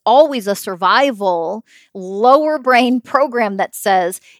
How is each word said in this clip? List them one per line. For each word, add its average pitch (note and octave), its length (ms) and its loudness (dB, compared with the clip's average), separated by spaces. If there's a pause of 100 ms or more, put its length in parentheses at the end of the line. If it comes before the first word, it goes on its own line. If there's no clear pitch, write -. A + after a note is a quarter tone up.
always B3+ 420 2
a G3+ 80 -2
survival G3 1080 -2 (300)
lower B3 640 0
brain B3 420 2
program A#3+ 560 -2
that F#3+ 180 -4
says, F#3 460 -2 (200)